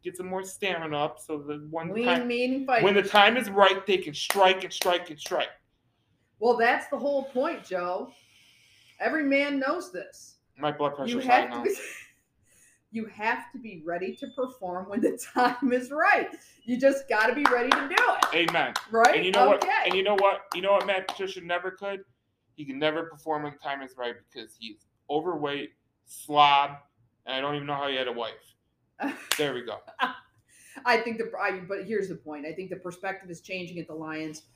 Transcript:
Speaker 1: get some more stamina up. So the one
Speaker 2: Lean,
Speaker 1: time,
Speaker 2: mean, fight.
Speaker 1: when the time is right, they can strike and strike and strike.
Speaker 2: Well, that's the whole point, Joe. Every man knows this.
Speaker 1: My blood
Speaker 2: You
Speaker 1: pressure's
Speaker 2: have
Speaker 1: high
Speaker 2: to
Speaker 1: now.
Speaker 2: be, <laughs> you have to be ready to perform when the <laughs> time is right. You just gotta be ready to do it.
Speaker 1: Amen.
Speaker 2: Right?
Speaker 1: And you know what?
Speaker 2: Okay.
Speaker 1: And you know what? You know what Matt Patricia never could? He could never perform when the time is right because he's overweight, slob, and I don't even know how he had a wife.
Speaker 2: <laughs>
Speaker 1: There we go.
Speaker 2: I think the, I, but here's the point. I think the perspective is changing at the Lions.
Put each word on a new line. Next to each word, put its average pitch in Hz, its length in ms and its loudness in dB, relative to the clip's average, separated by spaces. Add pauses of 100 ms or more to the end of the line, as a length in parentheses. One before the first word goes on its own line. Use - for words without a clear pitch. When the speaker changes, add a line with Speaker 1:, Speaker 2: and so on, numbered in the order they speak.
Speaker 1:
get 180 140 -10
some 180 120 -10
more 185 160 -6
stamina 170 540 -4
up. 151 220 -2
So 151 200 -8
the 147 300 -10
one 165 240 -6
Speaker 2:
Lean, 233 120 -2
Speaker 1:
time, 254 200 2
Speaker 2:
mean, 254 400 -2
fight. 254 180 4
Speaker 1:
when 202 100 6
the 202 100 6
time 208 320 8
is 247 140 -2
right, 196 360 6
they 190 120 2
can 160 160 -6
strike 185 500 4
and 170 80 -10
strike 175 380 0
and 151 100 -14
strike. 147 300 -4 (880)
Speaker 2:
Well, 233 160 4
that's 240 320 2
the 277 100 -6
whole 269 280 -2
point, 269 400 -4
Joe. 185 480 -6 (840)
Every 277 240 0
man 277 360 2
knows 294 320 -4
this. - 440 -16 (220)
Speaker 1:
My 147 140 -2
blood 143 200 -2
Speaker 2:
You 143 40 -10
Speaker 1:
pressure's 240 300 -4
Speaker 2:
have 254 240 6
Speaker 1:
high - 0 -
Speaker 2:
to 240 80 -8
Speaker 1:
now. 240 60 -6
Speaker 2:
be, 415 120 0 (560)
<laughs> - 600 -20
you 220 140 -6
have 226 460 -4
to - 80 -16
be 196 260 -16
ready 175 300 -6
to 254 200 -12
perform 190 540 -8
when 202 120 -2
the - 160 0 (100)
<laughs> - 60 -20
time 247 380 2
is 254 200 -2
right. 359 360 2 (360)
You 240 160 -2
just 277 280 4
gotta 226 280 2
be 285 160 -2
ready 247 180 2
to 277 200 2
do 359 60 -4
it. 175 540 4
Speaker 1:
Amen. 147 240 0 (180)
Speaker 2:
Right? 226 260 6
Speaker 1:
And 240 80 0
you 180 60 2
know 196 160 6
what? 208 160 4
Speaker 2:
Okay. 370 80 0 (140)
Speaker 1:
And 180 80 2
you 190 100 2
know 208 120 2
what? 196 260 4 (140)
You 180 60 -4
know 196 120 2
what 190 140 4
Matt 190 200 -2
Patricia 190 340 -8
never 175 300 -4
could? 196 300 -10 (540)
He 151 100 -14
could 135 120 -10
never 156 260 0
perform 151 400 -6
when 147 100 -10
the - 60 -20
time 139 240 -8
is 127 140 -16
right 120 180 -6 (180)
because 113 260 -16
he's 110 280 -18 (240)
overweight, 147 600 -4 (320)
slob, 143 640 4 (560)
and 131 80 -6
I 131 60 -2
don't 143 140 -2
even 143 120 -6
know 143 80 -4
how 139 120 -4
he 139 80 -2
had 131 120 -2
a 123 60 -4
wife. 117 200 -6 (640)
Speaker 2:
<laughs> 277 140 -4 (240)
Speaker 1:
There 143 160 -2
we 123 80 -6
go. 113 160 -10 (1080)
Speaker 2:
I 240 140 2
think 226 220 -4
the, - 200 -6
I, 190 280 -2
but 196 180 -8
here's 196 240 -4
the 165 60 -8
point. 151 320 -14
I 160 60 -10
think 185 180 -12
the 170 60 -8
perspective 190 520 -12
is 170 120 -14
changing 180 360 -10
at 165 100 -10
the 156 60 -16
Lions. 156 500 -10 (120)